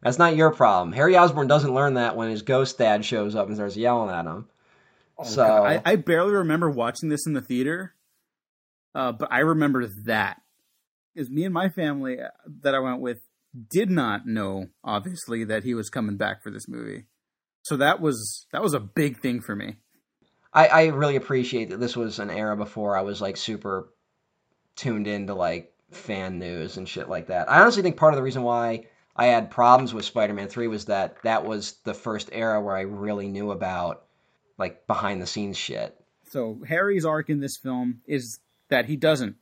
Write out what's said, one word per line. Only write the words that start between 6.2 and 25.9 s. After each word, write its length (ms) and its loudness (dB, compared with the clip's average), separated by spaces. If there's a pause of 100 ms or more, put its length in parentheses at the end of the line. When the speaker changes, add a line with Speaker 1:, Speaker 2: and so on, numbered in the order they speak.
Speaker 2:
remember 360 2
watching 380 -4
this 180 -2
in 60 -2
the 80 -2
theater, 540 -4 (1000)
uh, 160 -2
but 220 -4
I 80 4
remember 460 2 (180)
that. 360 0 (760)
'Cause 120 -6
me 160 -2
and 80 -4
my 160 0
family, 520 -4
uh, 80 -10 (340)
that 140 2
I 20 2
went 220 -2
with 180 -6 (520)
did 200 2
not 360 0
know, 420 -4 (160)
obviously, 580 -6
that 220 -4
he 100 -2
was 160 -6
coming 260 -4
back 280 -6
for 60 -12
this 180 -14
movie. 380 -12 (560)
So 160 -4
that 220 4
was, 520 -4
that 100 -4
was 120 0
a 40 0
big 420 -2
thing 200 -2
for 160 -8
me. 200 -10 (760)
Speaker 1:
I, 160 8
I 200 6
really 280 0
appreciate 540 -2
that 100 -8
this 160 -4
was 240 -6
an 100 -6
era 260 -4
before 400 -4
I 60 0
was, 180 -4
like, 160 -6
super 520 -6 (880)
tuned 320 -4
into, 260 -6
like, 400 -4 (160)